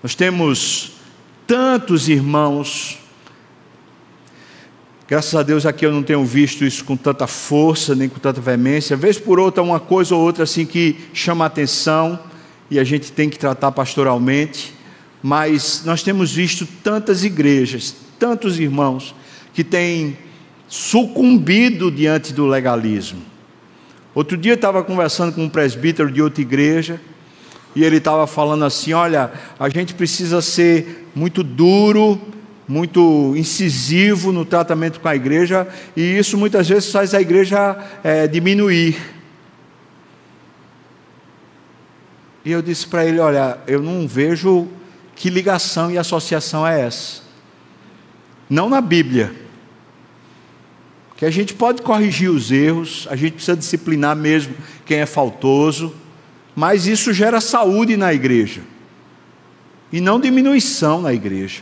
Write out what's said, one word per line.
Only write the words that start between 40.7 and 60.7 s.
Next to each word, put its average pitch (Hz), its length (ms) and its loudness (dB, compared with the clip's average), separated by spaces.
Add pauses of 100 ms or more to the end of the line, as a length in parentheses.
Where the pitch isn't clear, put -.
E 147 60 -6
eu 170 100 0
disse 165 260 -6
para 170 200 0
ele, 165 140 2
"Olha, 139 460 2
eu 139 140 0
não 165 280 -4
vejo 170 600 2 (460)
que - 160 -4
ligação 180 600 -2
e 175 60 -4
associação 160 680 -4
é 160 140 0
essa. - 420 -8 (1300)
Não 165 180 0
na 247 120 2
Bíblia. 127 520 0 (1800)
Que - 80 -6
a 160 60 2
gente 190 240 -2
pode 240 280 0
corrigir 202 460 0
os 127 220 0
erros, 156 580 0
a 135 60 -8
gente 156 200 -2
precisa 175 220 -2
disciplinar 151 600 -2
mesmo 151 380 0 (300)
quem 151 140 -2
é 151 80 0
faltoso, 147 880 0 (600)
mas 180 340 2
isso 220 240 0
gera 220 280 2
saúde 220 560 2
na 185 160 2
igreja, 127 480 0 (1300)
e 165 80 -4
não 196 180 2
diminuição 254 840 2